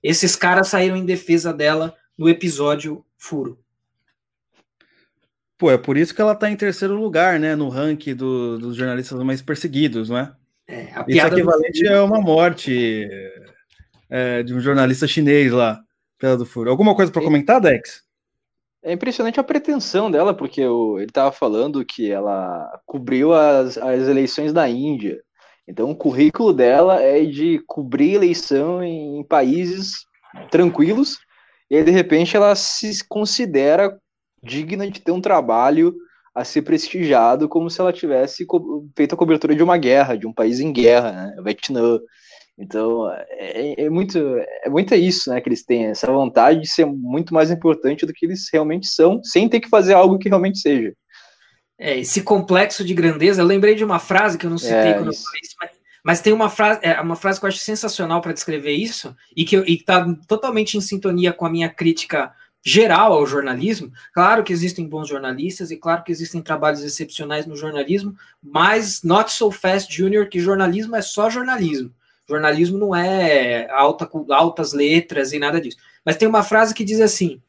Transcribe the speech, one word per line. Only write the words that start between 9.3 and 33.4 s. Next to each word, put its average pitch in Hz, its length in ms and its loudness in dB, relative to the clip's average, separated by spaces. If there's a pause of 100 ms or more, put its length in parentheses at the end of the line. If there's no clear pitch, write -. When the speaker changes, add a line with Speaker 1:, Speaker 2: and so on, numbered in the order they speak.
Speaker 2:
perseguidos, 139 720 -4
não 123 80 -2
é? 135 140 -6 (340)
Speaker 1:
É, - 160 -16 (120)
a - 60 -10
Speaker 2:
Isso - 60 -8
Speaker 1:
piada 151 240 4
do 180 80 2
Speaker 2:
equivalente 170 480 2
Speaker 1:
Furo. 202 100 4
Speaker 2:
a 202 80 4
uma 214 160 0
morte, 131 880 0 (1040)
é, 123 320 -2
de 123 120 -6
um 127 60 -2
jornalista 135 460 2
chinês 147 460 4
lá, 117 280 2 (380)
piada 131 180 0
do 120 100 -6
Furo. 117 240 -4
Alguma 160 240 4
coisa 190 160 2
pra 160 120 -2
Speaker 1:
É. - 20 -4
Speaker 2:
comentar, 151 360 4
Dex? 143 420 0 (800)
Speaker 3:
É 165 100 -6
impressionante 226 480 -4
a 262 40 -2
pretensão 269 680 -2
dela, 175 240 2
porque 139 320 -6
o, 117 320 0
ele 104 120 -8
tava 135 220 0
falando 131 520 -2
que 107 260 -6
ela 95 760 -6
cobriu 135 480 0
as, 139 460 4
as 131 280 -2
eleições 139 460 0
da 156 160 2
Índia. 120 500 -4 (480)
Então, 117 240 -4
o - 60 -8
currículo 151 560 2
dela 139 480 4
é 143 240 4
de 151 420 -2
cobrir 139 480 -2
eleição 175 680 0
em, 151 380 -8
em 139 40 -12
países 175 800 -2 (460)
tranquilos, 175 680 2 (540)
e 143 60 2
aí, 156 80 6
de 165 60 6
repente, 175 460 2
ela 202 180 6
se - 540 -6
considera 196 880 0 (460)